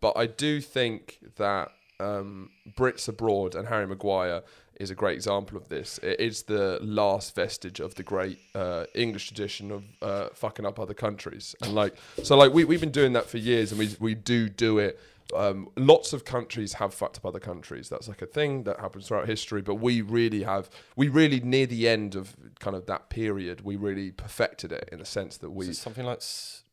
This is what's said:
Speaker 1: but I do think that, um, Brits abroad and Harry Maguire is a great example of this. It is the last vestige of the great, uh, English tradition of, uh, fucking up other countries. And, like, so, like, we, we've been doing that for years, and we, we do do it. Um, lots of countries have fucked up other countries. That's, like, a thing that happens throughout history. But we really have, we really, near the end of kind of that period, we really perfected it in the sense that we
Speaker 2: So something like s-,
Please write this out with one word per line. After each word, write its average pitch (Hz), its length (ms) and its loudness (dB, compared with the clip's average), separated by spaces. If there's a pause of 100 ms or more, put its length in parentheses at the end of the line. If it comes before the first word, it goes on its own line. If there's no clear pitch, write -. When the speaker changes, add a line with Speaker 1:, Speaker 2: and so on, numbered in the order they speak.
Speaker 1:
but 110 160 4
I 117 100 2
do 147 340 -2
think - 580 -4 (180)
that, 101 340 -2 (280)
um, 101 520 -6 (260)
Brits 127 300 0
abroad 101 480 0
and 98 120 -6
Harry 107 200 -2
Maguire 95 560 0 (360)
is 98 120 -8
a 95 40 -8
great 95 200 0
example 101 420 -2
of - 120 -14
this. - 340 -8
It - 160 -2
is 110 240 -2
the 98 380 0
last 104 540 0
vestige 95 460 -4
of 92 140 -8
the 95 80 -12
great, 95 360 -4 (160)
uh, 90 300 -4 (100)
English 113 320 -2
tradition 101 440 -8
of, 101 120 -10 (180)
uh, 101 320 -4
fucking 107 320 -8
up 101 140 -4
other 101 140 -6
countries. - 680 -8
And, 104 140 -4
like, 104 200 2 (280)
so, 113 140 8
like, 135 160 12
we, 165 100 8
we've 160 160 4
been 156 120 -2
doing 139 220 4
that 117 120 2
for - 140 -8
years, 110 320 2
and 104 80 -4
we, 104 200 0
we 110 160 0
do 113 320 2
do 110 320 2
it. 104 180 0 (380)
Um, 98 400 0
lots 143 380 8
of 135 120 -6
countries 117 480 -6
have 98 200 -2
fucked - 240 -6
up - 80 -12
other 95 160 -6
countries. 87 480 -12
That's, - 180 -8
like, 104 140 -12
a 90 40 -8
thing 139 380 -2
that 101 160 -4
happens 98 300 -10
throughout 104 180 -2
history. 107 340 -4
But 98 140 -2
we 120 260 2
really 110 420 0
have, 95 260 -2 (260)
we 139 140 4
really, 139 320 6
near 127 240 4
the 117 240 2
end 104 260 2
of 95 220 -10 (220)
kind 98 160 -6
of 92 100 -8
that 95 240 -6
period, 98 560 -4
we 101 100 -4
really 98 360 -4
perfected - 600 -4
it - 220 -8
in - 60 -14
the 98 60 -14
sense - 320 -6
that 78 140 -12
we 95 140 -6
Speaker 2:
So 90 80 -6
something 120 320 -10
like 123 140 -4
s-, - 540 -12